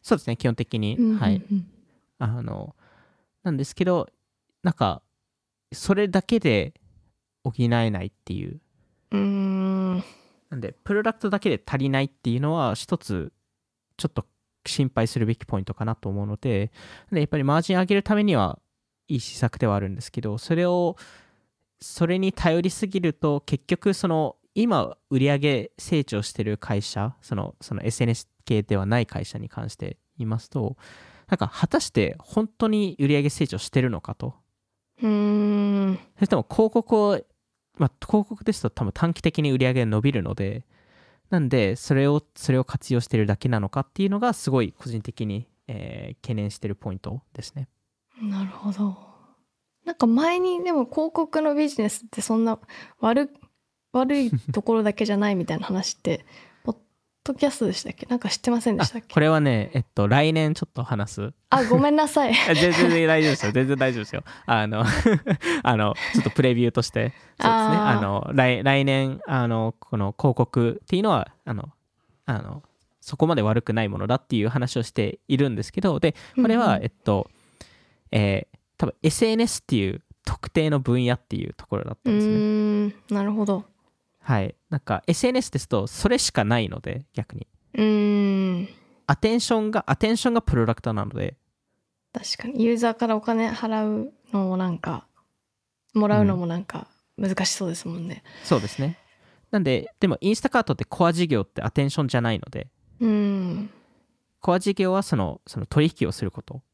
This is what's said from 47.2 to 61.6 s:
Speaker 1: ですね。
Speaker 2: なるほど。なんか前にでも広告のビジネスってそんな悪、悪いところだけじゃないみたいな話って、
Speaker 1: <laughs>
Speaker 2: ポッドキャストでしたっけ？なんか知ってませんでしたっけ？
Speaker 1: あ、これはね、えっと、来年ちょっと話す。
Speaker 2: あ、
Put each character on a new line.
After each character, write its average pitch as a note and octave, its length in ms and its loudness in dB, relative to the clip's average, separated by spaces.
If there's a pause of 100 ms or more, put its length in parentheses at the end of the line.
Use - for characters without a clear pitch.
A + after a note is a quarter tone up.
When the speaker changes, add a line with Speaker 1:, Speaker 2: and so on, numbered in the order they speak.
Speaker 1:
で - 100 -14
す - 120 -18
ね。 C3+ 120 -8 (520)
Speaker 2:
な G3 240 -4
る F#3+ 60 -6
ほ G3+ 220 -8
ど。 F#3+ 260 -4 (880)
な E4+ 80 -6
ん - 20 -6
か B3 120 2
前 D#4 320 4
に F4+ 240 0
で F4 100 -2
も C4 120 2
広 D#4+ 260 -2
告 D#4+ 300 -2
の D4+ 140 0
ビ D4+ 140 2
ジ C#4+ 120 -4
ネ G#3 80 0
ス - 160 -8
っ - 40 -20
て - 120 -10
そ A3 140 -2
ん A3+ 100 2
な A3 140 0 (400)
悪、 B3+ 300 2 (600)
悪 C4 280 2
い A#3+ 120 2 (200)
と G#3 100 -2
こ A3+ 140 2
ろ A3 80 2
だ G#3 100 2
け G#3+ 120 0
じ G#3 80 0
ゃ G3 40 2
な G3+ 140 2
い G3 40 0
み F3 100 -2
た - 80 -4
い D#3+ 60 -4
な G3+ 60 -8
話 F#3 320 -4
っ - 40 -20
て、 - 240 -4 (200)
Speaker 1:
<laughs> - 180 -20
Speaker 2:
ポ A3+ 100 -4
ッ - 40 -8 (460)
ド C#4 100 -4
キ C#4+ 120 2
ャ C#4 60 2
ス - 80 -12
ト A3+ 60 0
で F3+ 80 0
し - 100 -8
た - 60 -10
っ - 40 -12
け？ - 140 -14
な A#3+ 80 -2
ん A#3+ 40 -4
か F#3+ 100 -4
知 - 80 -4
っ - 20 -12
て - 100 -2
ま A#3+ 120 2
せ A#3 100 2
ん F#3+ 60 0
で E3 80 2
し - 60 -2
た A#3 80 -10
っ - 20 -12
け？ - 80 -20
Speaker 1:
あ、 - 40 -18
こ D#3 60 4
れ D3+ 100 6
は D#3+ 100 4
ね、 B2 340 2
え C3 60 2
っ A2+ 60 -2 (100)
と、 G2+ 120 2
来 D3 260 4
年 D#3 200 2
ち - 100 -4
ょ - 40 -6
っ - 60 -20
と B2 100 -6
話 G#2 280 -4
す。 G#2 220 -8 (160)
Speaker 2:
あ、 C4 160 4